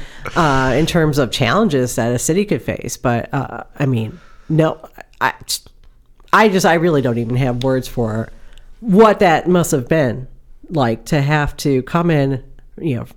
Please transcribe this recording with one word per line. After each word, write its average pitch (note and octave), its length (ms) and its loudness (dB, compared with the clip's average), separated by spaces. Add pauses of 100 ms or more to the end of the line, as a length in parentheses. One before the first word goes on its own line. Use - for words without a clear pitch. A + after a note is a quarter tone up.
(360)
uh, C3+ 420 2
in D#3+ 60 2
terms D#3 340 0
of C#3+ 120 0
challenges C#3 640 0
that A#2+ 160 0
a B2 60 0
city F#3 260 0
could D#3+ 180 -2
face. - 360 -8
But, A#2+ 340 -2
uh, - 320 -6 (140)
I C3 80 -2
mean, A#2 320 -2 (320)
no, D#3 280 2 (440)
I, B2+ 100 0 (1000)
I G3+ 160 6
just, F#3+ 180 0
I E3+ 80 2
really E3 260 2
don't B2 180 0
even A#2+ 180 -2
have B2 280 -2
words C3 240 -2
for A2 420 -4 (500)
what G#3 400 4
that E3+ 280 2
must F3 220 4
have C3 180 0
been C3 400 0 (420)
like B2 340 -2
to D3+ 160 0
have C#3+ 380 0
to C3+ 240 0
come E3+ 280 0
in, C#3 320 0 (360)
you C#3+ 180 -4
know A#2 100 -8 (100)